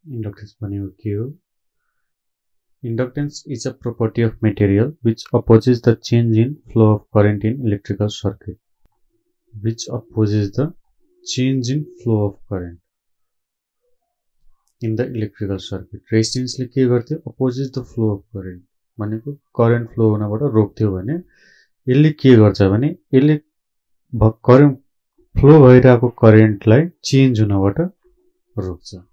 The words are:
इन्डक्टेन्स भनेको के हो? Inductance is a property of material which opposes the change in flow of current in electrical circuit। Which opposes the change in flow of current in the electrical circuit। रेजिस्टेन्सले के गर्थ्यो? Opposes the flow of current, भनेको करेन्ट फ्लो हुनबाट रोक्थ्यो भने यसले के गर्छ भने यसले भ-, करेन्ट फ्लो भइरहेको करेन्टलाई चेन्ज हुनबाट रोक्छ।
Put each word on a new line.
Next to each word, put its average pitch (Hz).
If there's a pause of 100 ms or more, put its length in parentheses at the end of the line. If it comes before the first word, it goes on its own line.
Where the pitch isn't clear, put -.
(160)
इन्डक्टेन्स 104 (120)
भनेको 98 (160)
के 104
हो? 110 (1600)
Inductance 127 (160)
is 117
a - (120)
property 117
of 113 (120)
material 104 (160)
which 113 (140)
opposes 113
the 117 (160)
change 117
in 131 (200)
flow 110
of 104 (160)
current 104
in 127 (120)
electrical 101
circuit। - (960)
Which 110 (120)
opposes 104
the 139 (580)
change 127
in 151 (200)
flow 110
of 98 (160)
current 87 (2000)
in 110
the 127
electrical 101
circuit। -
रेजिस्टेन्सले 123 (100)
के 131
गर्थ्यो? 123 (140)
Opposes 131
the 127
flow 110
of - (140)
current, 92 (380)
भनेको 110
करेन्ट 117
फ्लो 110
हुनबाट 104 (180)
रोक्थ्यो 104
भने 120 (720)
यसले 151 (100)
के 131
गर्छ 107
भने 113 (180)
यसले 147 (720)
भ-, 110
करेन्ट 135 (580)
फ्लो 143
भइरहेको 123 (160)
करेन्टलाई 110 (220)
चेन्ज 131
हुनबाट 101 (760)
रोक्छ। 92 (160)